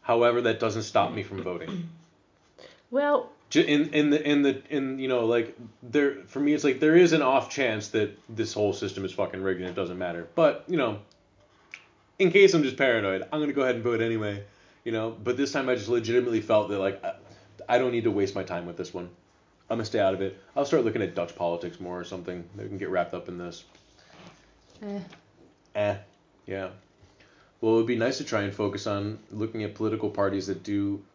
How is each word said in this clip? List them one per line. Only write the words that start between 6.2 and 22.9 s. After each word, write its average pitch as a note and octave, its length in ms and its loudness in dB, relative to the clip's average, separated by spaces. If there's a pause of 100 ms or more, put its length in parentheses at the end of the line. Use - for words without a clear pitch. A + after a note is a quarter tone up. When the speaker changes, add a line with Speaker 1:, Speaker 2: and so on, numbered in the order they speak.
Speaker 1:
for C3+ 120 -8
me, D3 140 4
it's D3 100 0
like, C3 160 2
there D#3 160 6
is F3 160 8
an D#3+ 100 4
off C3 280 2
chance A2 400 -2
that G#2+ 280 0 (120)
this A2 240 -4
whole G#2 180 2
system F#2+ 320 -6
is F#2 80 -6
fucking F#2+ 300 -4
rigged F#2+ 180 -2
and F2+ 100 -6
it E2+ 60 -10
doesn't F2+ 220 -4
matter. E2+ 380 -6
But, D#3 340 4
you F3 80 -2
know, A2 220 -2 (1160)
in F#3 140 6
case F#3+ 220 10
I'm D#3 100 4
just B2+ 140 -2
paranoid, G#2 460 2
I'm D3+ 180 -4
gonna C#3+ 100 -2
go C#3 120 0
ahead B2 120 2
and A2+ 80 -8
vote A#2 160 0
anyway, G#2+ 440 -2 (420)
you A#2 80 -4
know. A2 180 -4
But A2+ 240 -4
this C3+ 160 -2
time C3+ 160 -2
I B2+ 80 2
just G#2+ 140 -6
legitimately A#2 500 2
felt G#2 300 2
that, G2+ 100 -2
like, F#2+ 240 -2
I, - 120 -6 (520)
I B2 100 4
don't B2+ 140 2
need A#2 140 -2
to A2 60 4
waste G2 240 0
my F#2+ 80 -4
time F2 220 -6
with F2 120 -10
this - 160 -10
one. F2+ 160 -8 (600)
I'm A2+ 80 -2
gonna A2+ 80 -4
stay A2 140 -2
out G2 140 4
of F#2+ 80 -4
it. F#2+ 160 -4 (180)
I'll C#3 100 0
start C#3 200 2
looking A2 160 0
at F2 120 -4
Dutch F2 220 -6
politics E2+ 460 -4
more F2+ 180 -8
or E2+ 60 -10
something. F2+ 400 -10 (100)
They G#2 140 -12
can G2 80 -10
get F2 120 -6
wrapped F2+ 240 0